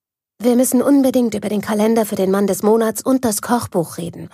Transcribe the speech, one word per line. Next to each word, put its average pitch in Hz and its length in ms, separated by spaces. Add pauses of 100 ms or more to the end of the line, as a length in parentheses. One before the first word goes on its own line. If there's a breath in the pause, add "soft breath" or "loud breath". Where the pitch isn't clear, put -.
(360)
Wir 240 200
müssen 247 240
unbedingt 262 520
über 202 140
den 208 140
Kalender 214 440
für 208 120
den 190 120
Mann 202 160
des 190 160
Monats 220 400
und 262 220
das 214 180
Kochbuch 214 560
reden. 170 360